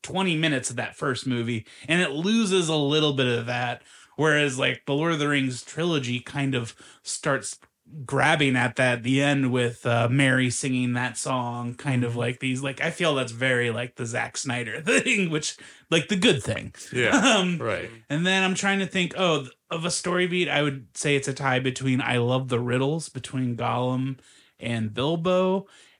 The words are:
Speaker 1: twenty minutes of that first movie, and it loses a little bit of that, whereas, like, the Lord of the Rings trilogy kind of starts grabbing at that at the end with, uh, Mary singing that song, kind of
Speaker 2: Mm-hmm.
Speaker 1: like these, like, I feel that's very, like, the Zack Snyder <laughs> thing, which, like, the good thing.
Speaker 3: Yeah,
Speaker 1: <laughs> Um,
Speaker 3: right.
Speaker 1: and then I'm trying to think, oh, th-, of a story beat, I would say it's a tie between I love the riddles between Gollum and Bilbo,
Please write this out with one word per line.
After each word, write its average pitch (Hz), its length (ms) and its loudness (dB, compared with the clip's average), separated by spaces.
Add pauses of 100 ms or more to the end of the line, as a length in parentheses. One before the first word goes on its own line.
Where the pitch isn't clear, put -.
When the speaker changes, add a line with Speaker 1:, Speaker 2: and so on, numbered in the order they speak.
Speaker 1:
twenty 185 340 0
minutes 151 360 0
of 117 60 -10
that 107 180 -6
first 135 320 -4
movie, 120 380 -2 (220)
and 170 140 2
it 165 100 0
loses 185 580 2
a 160 60 2
little 147 380 2
bit 131 140 2
of 117 180 0
that, 120 380 -4 (320)
whereas, 147 420 2
like, 131 300 -2
the 143 60 0
Lord 160 200 2
of 151 60 -2
the 147 100 0
Rings 135 340 0
trilogy 147 560 -2
kind 135 360 -2
of 117 200 -4 (280)
starts - 560 -4 (460)
grabbing 139 500 2
at 123 220 2
that 123 220 2
at 113 40 -10
the 135 180 2
end 139 300 2
with, 120 340 -2
uh, 117 240 2
Mary 131 400 4
singing 127 440 -2
that 123 240 -4
song, 120 580 -4
kind 127 280 0
of 117 80 -2
Speaker 2:
Mm-hmm. 120 80 -4
Speaker 1:
like 123 200 -2
these, 131 240 -2
like, 139 180 -6
I 156 80 0
feel 160 240 0
that's 127 180 -2
very, 120 380 0
like, 120 260 -6
the 120 100 -6
Zack 117 320 -6
Snyder 120 440 -6
<laughs> 147 40 -12
thing, 220 440 2
which, 156 280 -4 (340)
like, 165 160 2
the 214 80 0
good 180 260 4
thing. - 320 -6 (180)
Speaker 3:
Yeah, 120 200 2
Speaker 1:
<laughs> 214 260 4
Um, 180 220 0
Speaker 3:
right. 92 300 -4 (200)
Speaker 1:
and 156 160 0
then 190 180 2
I'm 185 120 0
trying 196 240 0
to 185 80 -2
think, 180 280 -2
oh, 165 260 2
th-, 127 100 -12 (180)
of 165 160 -6
a 170 60 -2
story 180 360 0
beat, 175 220 0
I 147 140 2
would 135 240 -4 (100)
say 143 180 2
it's 139 120 0
a 135 60 -4
tie 131 260 0
between 131 420 0
I 123 160 0
love 127 320 2
the 120 100 2
riddles 135 500 -2
between 127 480 -4
Gollum 127 600 -2 (420)
and 110 340 -2
Bilbo, 185 760 2 (320)